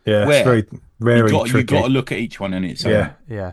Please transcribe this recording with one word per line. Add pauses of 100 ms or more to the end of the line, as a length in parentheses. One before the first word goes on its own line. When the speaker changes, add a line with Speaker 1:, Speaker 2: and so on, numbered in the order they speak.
Speaker 1:
Yeah,
it's
Speaker 2:
Where?
Speaker 1:
very, (340)
very
Speaker 2:
You
got,
you
Speaker 1:
tricky.
Speaker 2:
gotta
look
at
each
one
in
its
own,
Speaker 1:
Yeah. (200)
Speaker 3:
Yeah.